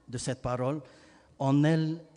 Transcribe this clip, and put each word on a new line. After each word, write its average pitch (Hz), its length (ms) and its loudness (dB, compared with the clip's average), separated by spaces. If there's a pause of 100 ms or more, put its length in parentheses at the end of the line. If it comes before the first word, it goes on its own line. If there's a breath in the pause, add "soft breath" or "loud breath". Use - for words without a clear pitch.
de 120 100 -8
cette 123 240 -6
parole, 127 400 -2 (580 loud breath)
en 139 240 4
elle 160 400 0 (140)